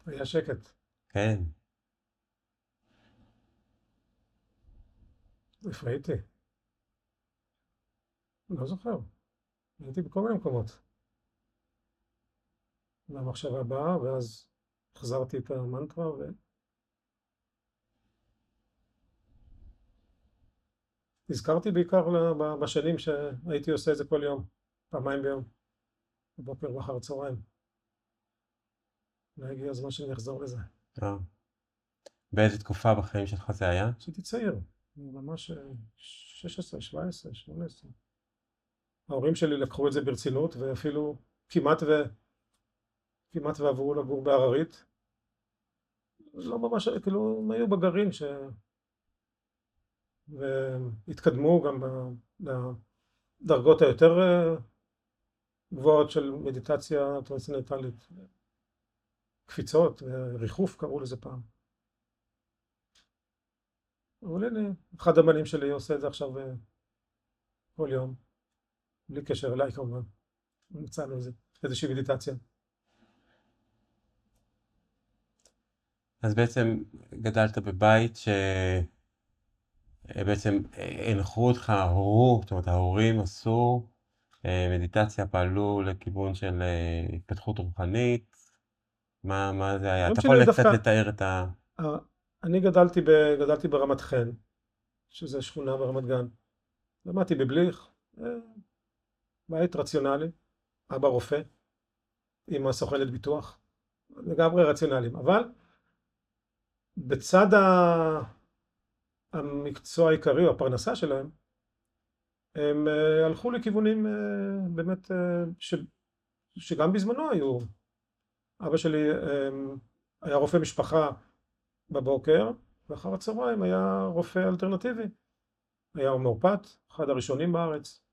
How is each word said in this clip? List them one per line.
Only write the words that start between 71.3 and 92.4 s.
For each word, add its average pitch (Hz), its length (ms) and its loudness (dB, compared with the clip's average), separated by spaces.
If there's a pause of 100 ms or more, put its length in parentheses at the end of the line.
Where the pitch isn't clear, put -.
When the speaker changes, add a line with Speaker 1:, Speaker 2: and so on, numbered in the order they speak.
Speaker 1:
איזושהי 131 300 -4
מדיטציה. 131 400 -4 (4000)
Speaker 2:
אז 107 140 0
בעצם 117 480 2 (300)
גדלת 110 440 0
בבית 107 580 4
ש-, - 120 -8 (1900)
אה, 101 80 -4
בעצם, 101 360 2 (180)
אה, 98 340 -4
הנחו 104 360 0
אותך, 123 260 2 (160)
הורו, 107 520 6
זאת 95 100 -8
אומרת, 90 160 -2
ההורים 92 520 4
עשו, 117 680 0 (580)
אה, 90 320 0
מדיטציה, 101 500 0
פעלו 98 540 0
לכיוון 95 540 -4
של, 90 260 -4
אה, 85 540 -2
התפתחות 98 440 -6
רוחנית. 104 800 -2 (840)
מה, 98 280 -2
מה 98 280 -2
זה 95 140 0
היה? 92 120 2
Speaker 1:
ההורים 87 140 2
Speaker 2:
אתה - 80 2
יכול 135 80 10
Speaker 1:
שלי 120 180 10
Speaker 2:
קצת 127 100 4
Speaker 1:
דווקא, 120 120 8
Speaker 2:
לתאר 110 340 4
את 104 120 -4
ה-, 92 240 0 (340)
Speaker 1:
אה, 151 180 -4 (460)